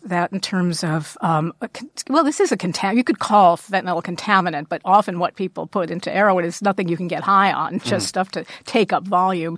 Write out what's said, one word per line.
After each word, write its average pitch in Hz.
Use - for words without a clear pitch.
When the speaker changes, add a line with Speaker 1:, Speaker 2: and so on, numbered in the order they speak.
Speaker 1:
that 175
in 190
terms 180
of, 160
um, 165
a 226
con-, -
well, 302
this 294
is 392
a 240
contam-, 196
you 247
could 233
call 185
fentanyl 180
a 170
contaminant, 175
but 175
often 196
what 170
people 180
put 170
into 170
heroin 185
is 170
nothing 196
you 165
can 180
get 165
high 196
on, 156
just 240
Speaker 2:
Mm-hmm. 202
Speaker 1:
stuff 185
to 160
take 220
up 180
volume 180